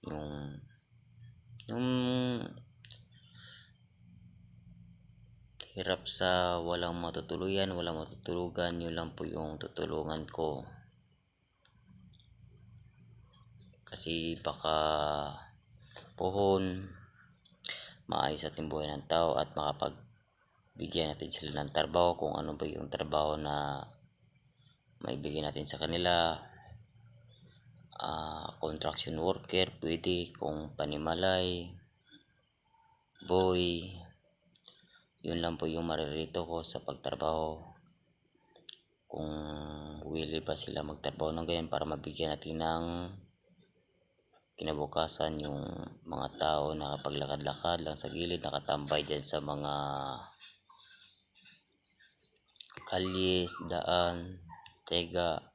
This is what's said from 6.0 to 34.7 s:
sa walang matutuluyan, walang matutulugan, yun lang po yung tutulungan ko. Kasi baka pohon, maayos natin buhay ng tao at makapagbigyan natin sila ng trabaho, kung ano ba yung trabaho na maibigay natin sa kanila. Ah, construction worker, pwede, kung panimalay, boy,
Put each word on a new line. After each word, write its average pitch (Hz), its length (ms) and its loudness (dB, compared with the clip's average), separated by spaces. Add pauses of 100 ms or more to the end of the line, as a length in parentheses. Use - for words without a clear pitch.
sa 90 480 6
walang 85 400 2
matutuluyan, 90 800 2
walang 82 240 -2
matutulugan, 87 720 -2
yun 85 240 -2
lang 82 160 -4
po 82 80 -6
yung 78 320 -4
tutulungan 78 720 -2
ko. 76 400 -2 (3250)
Kasi 82 560 -2
baka 78 320 0 (1400)
pohon, 95 720 4 (1200)
maayos 76 320 2
natin 80 240 -4
buhay 76 240 -2
ng 71 160 -6
tao 82 320 6
at 73 160 0
makapagbigyan - 1600 -2
natin 76 160 -6
sila 73 320 -4
ng 73 80 -4
trabaho, 85 480 4
kung 76 160 0
ano 76 240 -2
ba 78 80 -2
yung 76 240 -4
trabaho 76 480 2
na 73 480 -2 (1080)
maibigay 73 480 -4
natin 73 240 -4
sa 73 80 -4
kanila. 85 640 2 (1600)
Ah, 78 480 -2 (120)
construction 78 600 0
worker, 90 480 4 (160)
pwede, 85 480 2
kung 76 400 -4
panimalay, 87 960 2 (1600)
boy, 90 640 4 (1300)